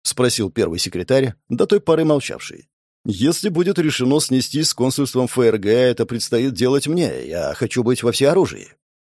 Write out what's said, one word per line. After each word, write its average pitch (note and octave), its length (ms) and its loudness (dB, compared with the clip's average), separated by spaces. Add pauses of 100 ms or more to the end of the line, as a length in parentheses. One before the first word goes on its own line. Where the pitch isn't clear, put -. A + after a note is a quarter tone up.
спросил A#2 480 0
первый F2+ 300 -2
секретарь, B2+ 560 0 (120)
до - 200 0
той - 120 4
поры D#3+ 260 2
молчавший. - 600 -4 (360)
«Если B2 460 0
будет F3 300 0
решено C#3+ 400 2
снести C3 440 0
с D#3 120 -2
консульством B2+ 500 0
Ф - 140 -6
Р A2+ 180 4
Г, G2+ 140 -2
это A#2+ 340 2
предстоит A#2 480 -2
делать B2+ 340 0
мне. A2 400 -2
Я D2+ 280 -4
хочу A#2+ 280 -2
быть A#2+ 200 0
во A#2 80 0
всеоружии». C#3+ 640 0 (280)